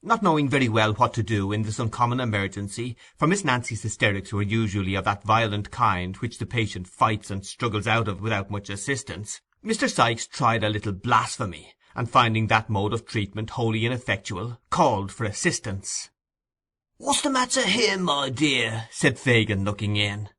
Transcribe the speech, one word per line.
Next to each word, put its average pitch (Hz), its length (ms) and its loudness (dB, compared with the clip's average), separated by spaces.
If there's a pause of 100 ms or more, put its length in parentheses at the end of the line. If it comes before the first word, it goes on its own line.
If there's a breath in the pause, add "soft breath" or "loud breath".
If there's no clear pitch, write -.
Not 226 180 10
knowing 160 260 6
very 131 220 4
well 107 240 4
what 117 220 2
to 117 80 0
do 101 280 0
in 107 120 0
this 107 160 -4
uncommon 120 400 0
emergency, 104 760 -4 (220 loud breath)
for - 80 0
Miss 196 180 2
Nancy's 123 380 0
hysterics 101 500 -2
were 104 120 -2
usually 104 500 0
of 95 120 -2
that 101 180 -2
violent 104 480 0
kind 95 460 0
which - 200 -8
the - 80 -6
patient 104 420 -6
fights 110 440 -2
and 98 120 -6
struggles 107 440 -4
out 113 200 2
of 92 140 -6
without 101 300 -4
much 101 180 -8
assistance, 101 720 -8 (220)
Mister 220 240 -2
Sykes 117 400 0
tried 117 360 0
a 107 60 0
little 107 240 -4
blasphemy, 110 800 -2 (220 soft breath)
and 117 120 -6
finding 113 380 4
that 110 240 0
mode 104 240 0
of 110 140 -6
treatment 107 420 -6
wholly 113 380 -2
ineffectual, 117 720 -6 (100)
called 107 420 2
for - 140 -8
assistance. - 840 -6 (840)
What's 277 240 -2
the 294 100 0
matter 254 340 0
here, 202 320 2
my 143 320 -2
dear? 120 640 -2
said 135 260 0
Fagin, 110 480 2
looking 104 300 -2
in. 104 440 -2